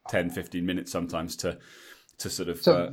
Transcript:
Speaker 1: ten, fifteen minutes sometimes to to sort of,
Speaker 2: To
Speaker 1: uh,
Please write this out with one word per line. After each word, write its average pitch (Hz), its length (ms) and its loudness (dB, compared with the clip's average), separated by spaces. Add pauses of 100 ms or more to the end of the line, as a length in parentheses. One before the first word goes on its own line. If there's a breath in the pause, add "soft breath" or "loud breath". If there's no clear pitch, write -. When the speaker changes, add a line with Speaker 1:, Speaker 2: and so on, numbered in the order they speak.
Speaker 1:
ten, 87 200 2
fifteen 90 360 -4
minutes 92 260 -2
sometimes 82 460 -4
to 87 200 -2 (640 soft breath)
to 95 100 -6
sort 85 200 -4
of, - 140 -4
Speaker 2:
To 175 100 10
Speaker 1:
uh, 87 200 2